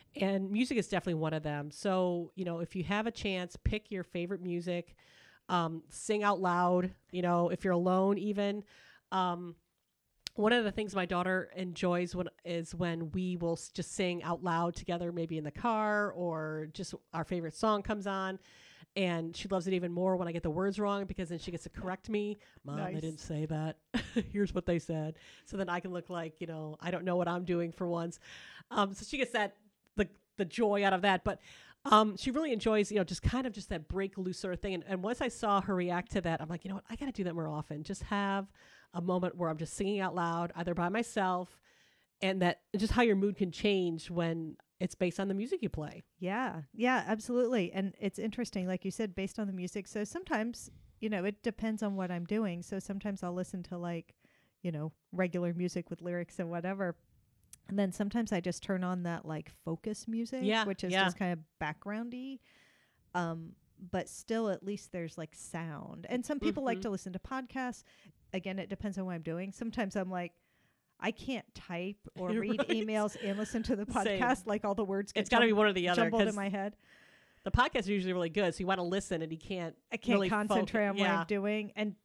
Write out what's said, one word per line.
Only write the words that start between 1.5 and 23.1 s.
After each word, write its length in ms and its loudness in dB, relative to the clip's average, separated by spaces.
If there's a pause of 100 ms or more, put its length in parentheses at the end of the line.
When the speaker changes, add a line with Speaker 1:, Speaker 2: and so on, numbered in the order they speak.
Speaker 1:
So, 640 2
you 100 -4
know, 140 -2
if 160 -6
you 80 0
have 240 0
a 40 -2
chance, 520 -4
pick 280 0
your 120 -4
favorite 380 -4
music, 540 -4 (540)
um, 400 0
sing 340 -2
out 160 4
loud, 540 4 (180)
you 120 -2
know, 260 4
if 140 -2
you're 100 4
alone 460 4
even. 440 0 (480)
Um, 440 0 (800)
one 180 4
of 140 4
the 60 2
things 220 -4
my 120 2
daughter 500 2
enjoys 580 0
when, 140 -2 (160)
is 320 -4
when 360 0
we 260 0
will 160 2
s-, 160 -6
just 240 -6
sing 280 0
out 220 -2
loud 320 2
together, 380 -2
maybe 240 -2
in 80 -4
the 60 -6
car 600 2
or 600 -4
just 200 -8 (200)
our 100 -2
favorite 320 -4
song 280 4
comes 220 -2
on. 320 -2 (600)
And 380 0
she 120 -8
loves 200 0
it 60 2
even 200 0
more 240 4
when 100 0
I 60 -4
get 100 -2
the 60 2
words 300 2
wrong, 260 2
because 240 -6
then 100 -4
she 120 -8
gets 120 -4
to 60 -10
correct 400 -6
me. 280 0 (260)
"Mom, 140 -6
they 160 -2
Speaker 2:
Nice. 80 -2
Speaker 1:
didn't 180 -4